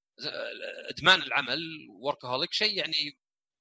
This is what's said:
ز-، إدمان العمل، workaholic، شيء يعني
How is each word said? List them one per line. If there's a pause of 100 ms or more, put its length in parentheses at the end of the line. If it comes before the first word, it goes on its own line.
(180)
ز-، (600)
إدمان
العمل، (300)
workaholic،
شيء
يعني (420)